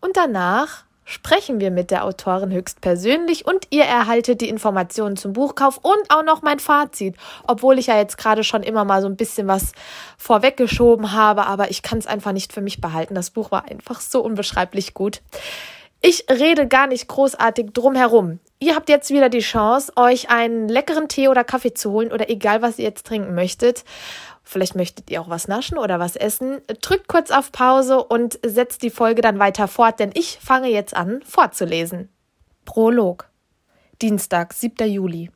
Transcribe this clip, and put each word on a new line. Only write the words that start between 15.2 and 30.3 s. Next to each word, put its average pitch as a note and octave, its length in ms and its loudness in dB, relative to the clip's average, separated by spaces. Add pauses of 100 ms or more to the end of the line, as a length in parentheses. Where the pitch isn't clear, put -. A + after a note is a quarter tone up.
Ich - 300 4
rede C#4+ 380 4
gar C4 180 4
nicht B3+ 220 -4
großartig A#3+ 680 0
drum C4 220 2
herum. A3 440 4 (200)
Ihr D4+ 160 2
habt D#4 120 -4
jetzt C#4+ 220 4
wieder C#4 200 4
die A#3+ 100 0
Chance, A#3 560 0
euch B3 340 4
einen A#3 400 0
leckeren D4 380 0
Tee C4+ 200 0
oder B3+ 160 4
Kaffee A#3+ 300 -2
zu - 180 -6
holen A3+ 200 -2
oder A3 180 -4
egal, G#3+ 320 0
was A#3 160 -2
ihr A#3 80 -4
jetzt G#3+ 220 -8
trinken G3+ 260 -6
möchtet. F#3 500 0 (600)
Vielleicht F#3+ 320 -4
möchtet - 360 -6
ihr E3 100 -6
auch E3+ 80 -14
was E3+ 180 -8
naschen B3+ 300 -4
oder G#3+ 220 -2
was F3 160 -4
essen. C4 460 -4 (200)
Drückt F#4+ 260 -2
kurz E4 220 0
auf C4+ 220 0
Pause C4 520 2
und A#3 400 -2
setzt A#3+ 380 -2
die A#3+ 80 -2
Folge A#3 320 0
dann A3 180 2
weiter G3+ 280 2
fort, A3+ 320 2
denn G#3 140 0
ich - 280 -6